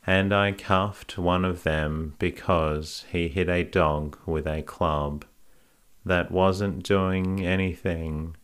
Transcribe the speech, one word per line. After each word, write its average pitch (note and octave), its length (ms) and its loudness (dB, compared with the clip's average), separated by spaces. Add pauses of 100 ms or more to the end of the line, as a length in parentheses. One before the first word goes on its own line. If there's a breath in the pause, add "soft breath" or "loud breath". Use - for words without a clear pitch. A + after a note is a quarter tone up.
And G2 260 4
I G2+ 200 2
cuffed G2 640 -2
one F2+ 260 2
of F2+ 200 -2
them D#2 540 -2
because D#2+ 960 -2
he E2+ 160 0
hit F2 220 0
a F2 140 2
dog D2+ 640 2
with D#2 220 -2
a D#2 140 -2
club D2 640 -2 (800 soft breath)
that F2 280 0
wasn't F#2+ 500 2
doing F#2 640 0
anything E2 1000 -2